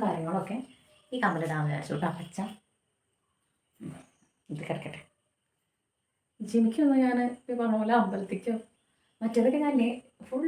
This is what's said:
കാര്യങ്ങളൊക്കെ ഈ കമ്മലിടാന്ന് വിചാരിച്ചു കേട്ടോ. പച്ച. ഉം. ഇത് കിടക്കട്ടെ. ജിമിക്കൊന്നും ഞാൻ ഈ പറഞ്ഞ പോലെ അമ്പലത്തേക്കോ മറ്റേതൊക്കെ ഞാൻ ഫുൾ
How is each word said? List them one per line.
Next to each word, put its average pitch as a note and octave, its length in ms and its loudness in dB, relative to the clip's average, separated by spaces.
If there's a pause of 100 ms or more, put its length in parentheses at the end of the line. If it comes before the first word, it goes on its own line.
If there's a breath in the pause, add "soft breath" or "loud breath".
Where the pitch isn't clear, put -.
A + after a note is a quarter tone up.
കാര്യങ്ങളൊക്കെ F3+ 540 -2 (540)
ഈ B3+ 120 -4
കമ്മലിടാന്ന് D#3 460 0
വിചാരിച്ചു - 240 -4
കേട്ടോ. E3 240 -2
പച്ച. - 220 -12 (1400)
ഉം. - 120 -12 (560)
ഇത് D3 160 -8
കിടക്കട്ടെ. - 320 -8 (1500)
ജിമിക്കൊന്നും A#3 460 4 (100)
ഞാൻ B3 160 2
ഈ B3 360 -4
പറഞ്ഞ A3+ 220 2
പോലെ A3 180 0
അമ്പലത്തേക്കോ G3 560 -2 (680)
മറ്റേതൊക്കെ A3+ 440 4
ഞാൻ C#4+ 100 2 (540)
ഫുൾ C4+ 200 -4